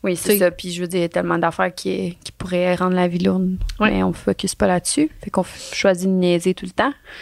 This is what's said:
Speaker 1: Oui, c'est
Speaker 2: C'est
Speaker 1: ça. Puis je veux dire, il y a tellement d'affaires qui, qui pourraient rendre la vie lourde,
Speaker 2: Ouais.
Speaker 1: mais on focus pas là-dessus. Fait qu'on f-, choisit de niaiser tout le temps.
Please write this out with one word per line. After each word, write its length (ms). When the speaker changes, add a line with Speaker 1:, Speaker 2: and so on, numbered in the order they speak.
Speaker 1:
Oui, 120
c'est 160
Speaker 2:
C'est 80
Speaker 1:
ça. 100
Puis 220
je 100
veux 60
dire, 120
il 20
y 40
a 20
tellement 300
d'affaires 360
qui, 480
qui 100
pourraient 420
rendre 200
la 140
vie 120
lourde, 360
Speaker 2:
Ouais. 120
Speaker 1:
mais 100
on 100
focus 420
pas 120
là-dessus. 440
Fait 60
qu'on 120
f-, 320
choisit 340
de 60
niaiser 400
tout 120
le 60
temps. 200